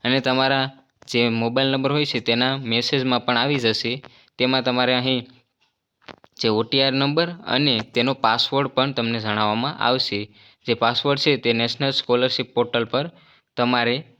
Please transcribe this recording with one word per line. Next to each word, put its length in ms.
અને 160
તમારા 500
જે 200
મોબાઈલ 400
નંબર 240
હોય 120
છે 160
તેના 360
મેસેજમાં 720
પણ 100
આવી 200
જશે. 460
તેમાં 240
તમારે 320
અહીં 320
જે 80
ઓ 140
ટી 200
આર 100
નંબર 380
અને 500
તેનો 200
પાસવર્ડ 540
પણ 240
તમને 280
જણાવવામાં 580
આવશે. 500
જે 80
પાસવર્ડ 460
છે 160
તે 160
નેશનલ 380
સ્કોલરશીપ 640
પોર્ટલ 300
પર 260
તમારે 480